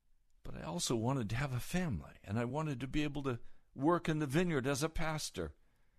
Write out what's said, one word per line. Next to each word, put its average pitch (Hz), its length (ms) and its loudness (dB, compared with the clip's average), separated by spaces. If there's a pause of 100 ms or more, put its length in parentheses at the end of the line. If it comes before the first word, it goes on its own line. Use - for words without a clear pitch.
(420)
but - 140 -10
I - 80 -8
also 165 320 -2
wanted 117 340 0
to 113 60 -2
have 135 180 0
a 120 60 0
family, 131 640 -2
and 101 160 -2
I 120 60 2
wanted 143 340 -2
to 135 80 -4
be 147 160 0
able 147 200 -2
to 127 160 0 (360)
work 165 340 4
in 156 80 4
the 151 80 2
vineyard 147 400 4
as 139 160 2
a 160 80 2
pastor. 156 640 -2 (460)